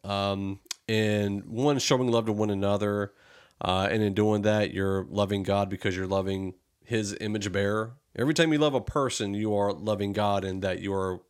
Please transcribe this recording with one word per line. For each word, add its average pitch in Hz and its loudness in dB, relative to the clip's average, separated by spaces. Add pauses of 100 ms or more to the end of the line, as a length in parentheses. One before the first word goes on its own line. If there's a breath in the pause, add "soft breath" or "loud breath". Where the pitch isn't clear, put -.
um, 98 -2 (280)
in 104 2
one, 135 0
showing 127 2
love 113 4
to 110 0
one 107 0
another, 101 0 (480 loud breath)
uh, 95 2
and 107 2
in 101 2
doing 107 2
that, 107 2
you're 95 0
loving 101 0
God 98 0
because 95 -4
you're 95 -4
loving 95 -2 (280)
his 107 -2
image 104 -2
bearer. 104 0 (220)
Every 139 0
time 160 4
you 151 2
love 147 2
a 127 2
person, 113 -2
you 107 0
are 101 2
loving 101 -2
God 101 0
in 95 -4
that 92 -2
you 98 -4
are 95 -2